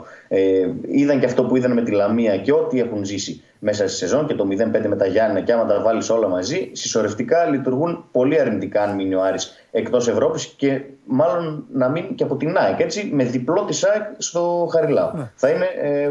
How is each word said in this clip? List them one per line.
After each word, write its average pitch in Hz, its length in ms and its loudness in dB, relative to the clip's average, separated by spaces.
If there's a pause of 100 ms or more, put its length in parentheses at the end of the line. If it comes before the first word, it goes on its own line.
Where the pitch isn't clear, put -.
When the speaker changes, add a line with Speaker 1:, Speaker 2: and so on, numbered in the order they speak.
(280)
Speaker 1:
Ε, 95 400 2 (200)
είδαν 143 320 2
και 127 60 4
αυτό 123 200 2
που 123 100 2
είδαν 123 180 2
με 117 100 2
τη 104 80 -2
Λαμία 104 460 2
και 110 160 0
ό,τι 156 260 2
έχουν 104 260 -2
ζήσει 98 380 -8 (160)
μέσα 101 280 0
στη - 100 -6
σεζόν 120 300 0
και - 60 -2
το 107 120 0
μηδέν 104 260 0
πέντε 107 160 0
με 101 80 0
τα 98 100 2
Γιάννενα, 98 400 2
και 117 80 2
άμα 113 120 2
τα 101 160 2
βάλεις 110 280 0
όλα 113 180 2
μαζί, 95 460 -4
συσσωρευτικά 120 720 0
λειτουργούν 139 640 -2
πολύ 143 280 2
αρνητικά 104 440 0
αν 101 120 -2
μείνει 95 200 -2
ο 92 80 2
Άρης - 480 -4
εκτός 113 360 0
Ευρώπης 139 380 0
και 135 360 -2 (240)
μάλλον 156 680 0
να 127 160 0
μείνει 175 260 -4
και 147 80 -2
από - 120 0
την 170 220 -2
αεκ, 190 220 2
έτσι, 170 340 -2
με 135 100 2
διπλό 131 420 0
της 156 180 -2
αεκ 208 200 2 (140)
στο 175 540 -2
Χαριλάου. 151 460 0
Speaker 2:
Ναι. 135 180 -8
Speaker 1:
Θα 135 140 2
είναι, 180 160 2 (160)
ε, 143 300 0